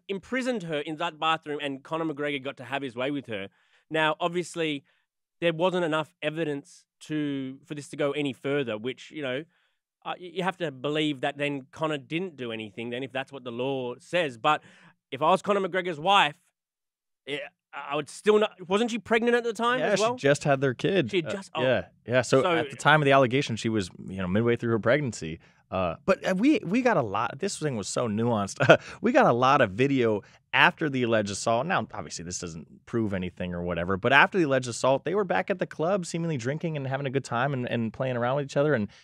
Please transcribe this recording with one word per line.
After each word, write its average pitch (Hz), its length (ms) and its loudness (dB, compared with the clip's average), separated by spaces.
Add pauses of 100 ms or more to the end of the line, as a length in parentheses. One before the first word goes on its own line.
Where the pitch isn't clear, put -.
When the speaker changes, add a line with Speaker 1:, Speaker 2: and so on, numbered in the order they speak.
Speaker 1:
imprisoned 233 560 -4
her 160 160 -4
in 156 160 -6
that 160 240 -6
bathroom, 156 420 -2
and 139 220 -6
Conor 160 220 -4
McGregor 147 360 -4
got 131 160 -8
to 131 60 -16
have 135 180 -6
his 123 140 -8
way 127 160 -2
with 139 140 -6
her. 101 240 -8 (400)
Now, 156 320 2
obviously, 170 640 -4 (560)
there 170 100 2
wasn't 175 320 0
enough 156 380 -2
evidence 151 640 -4 (160)
to, 139 640 -6
for 160 100 -12
this 143 140 -12
to 151 80 -12
go 143 140 0
any 143 200 -2
further, 135 460 -4
which, 120 340 -10
you 151 120 -10
know, 131 200 -6 (600)
uh, 170 140 -8
y-, 175 140 -14
you 180 100 -4
have 185 140 -2
to 160 140 -6
believe 147 500 -2
that 143 160 -4
then 143 340 -4
Conor 156 260 -4
didn't 151 400 -8
do 120 140 -8
anything 110 400 -8
then, 123 100 -6
if 127 100 -8
that's 131 200 -6
what 131 120 -14
the 123 80 -10
law 123 460 -4
says. 156 400 -4
But 151 240 2 (500)
if 127 120 -8
I 165 80 6
was 185 100 4
Conor 196 260 0
McGregor's 175 320 -4
wife, 170 360 4 (920)
it, 139 160 -6 (320)
I 143 220 -6
would 151 140 -4
still 208 280 4
not, 202 300 -2
wasn't 214 240 0
she 233 80 -4
pregnant 233 360 2
at 240 80 2
the 233 100 -4
time 240 260 0
Speaker 2:
Yeah, 165 80 0
Speaker 1:
as 196 120 2
well? 240 180 0
Speaker 2:
she - 40 -16
just 139 220 4
had 139 180 4
their 135 140 2
kid. 160 340 0
Speaker 1:
She 196 80 -2
had 160 100 0
Speaker 2:
Uh, 107 40 -4
Speaker 1:
just, 98 240 -8
oh. 160 80 0
Speaker 2:
yeah, 120 220 2 (200)
yeah. 123 160 2
So 135 220 4
Speaker 1:
So 175 120 2
Speaker 2:
at 147 140 0
the 135 80 -14
time 151 240 6
of 143 40 2
the 139 80 8
allegation, 131 420 4
she 110 140 -2
was, 104 200 0 (180)
you 92 100 -8
know, 95 100 -2
midway 117 280 4
through 117 160 -2
her 113 80 4
pregnancy. 113 600 0 (320)
Uh, 92 240 0 (100)
but, - 220 0
uh, 190 80 2
we, 254 300 2
we 214 160 0
got 233 160 2
a 143 40 4
lot, 110 380 -4
this 196 180 -4
thing 143 200 -4
was 95 100 -6
so 127 200 -2
nuanced. 107 520 -2 (320)
<laughs> - 100 -20
We 240 120 2
got 262 120 6
a 156 60 6
lot 127 300 4
of 104 100 2
video 117 500 0 (300)
after 151 380 4
the 131 140 -2
alleged 110 280 2
assault. 117 340 0
Now, 160 280 -2
obviously, 85 320 -12
this 90 140 -10
doesn't - 460 -14
prove 110 280 -2
anything 90 400 -6
or 87 100 -6
whatever, 87 320 -2
but 120 160 0
after 156 260 6
the 175 60 4
alleged 131 240 0
assault, 131 380 0
they 170 100 -2
were 208 80 0
back 185 260 -2
at 185 100 -4
the 175 60 -2
club, 175 400 -2
seemingly 165 300 -4
drinking 151 400 -4
and 139 100 -6
having 135 200 -4
a 131 40 -4
good 127 140 -2
time 127 300 -2
and, 123 160 -4
and 117 240 -2
playing 127 240 -4
around 120 180 0
with 143 120 -2
each - 100 -6
other 147 160 4
and, 107 160 0 (140)